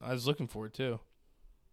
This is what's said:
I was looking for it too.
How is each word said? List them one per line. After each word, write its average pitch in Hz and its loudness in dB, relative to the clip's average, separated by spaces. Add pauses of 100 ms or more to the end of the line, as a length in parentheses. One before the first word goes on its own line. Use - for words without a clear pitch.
I 117 -2
was 123 2
looking 143 4
for 107 -4
it 110 -10
too. 120 0 (720)